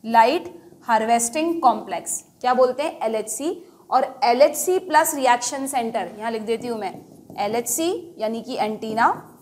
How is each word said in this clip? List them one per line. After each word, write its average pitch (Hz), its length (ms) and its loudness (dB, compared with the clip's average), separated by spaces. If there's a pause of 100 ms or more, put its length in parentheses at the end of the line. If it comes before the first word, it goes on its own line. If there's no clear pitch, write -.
लाइट 233 560 2 (220)
हार्वेस्टिंग 233 760 0
कॉम्प्लेक्स। 214 640 0 (160)
क्या 254 120 2
बोलते 254 300 2
हैं, 330 160 -6
एलएचसी। 226 680 -6 (220)
और 262 320 0
एलएचसी 302 560 4
प्लस 311 360 2
रिएक्शन 262 520 0
सेंटर, 226 420 -4 (100)
यहाँ 226 120 -6
लिख 220 100 -6
देती 226 260 -6
हूँ 233 120 -4
मैं, 190 220 -8 (360)
एलएचसी 247 800 -2
यानी 226 240 -4
कि 247 160 -8
एंटीना 220 840 -2